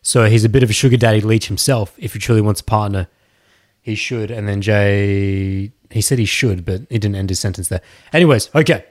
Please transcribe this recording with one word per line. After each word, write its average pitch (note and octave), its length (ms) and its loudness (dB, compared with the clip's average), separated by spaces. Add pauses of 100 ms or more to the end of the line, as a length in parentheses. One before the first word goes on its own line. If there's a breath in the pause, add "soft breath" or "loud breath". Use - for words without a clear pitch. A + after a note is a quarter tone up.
So - 240 2
he's A2 200 4
a A#2 40 4
bit B2 140 4
of A2+ 80 2
a - 20 -2
sugar B2 240 2
daddy A2 240 4
leech A2 280 0
himself G#2+ 500 -2
if - 160 -10
he G#2+ 40 -10
truly G#2+ 220 2
wants G#2 220 0
a - 20 -20
partner. G2+ 440 -2 (720)
He A2 140 -6
should." A2 340 -6
And G#2 180 -6
then G2+ 140 -4
Jay, G2 1080 0 (180)
he G#2+ 100 -4
said B2+ 180 0
he A2+ 60 2
should, F#2+ 400 -2
but F#2+ 240 -6
he A#2 100 -4
didn't G2+ 180 -2
end G2 120 -4
his F#2 100 -4
sentence F#2+ 300 -6
there. F#2 140 -6 (320 soft breath)
Anyways, D3+ 400 4
okay. D3 360 0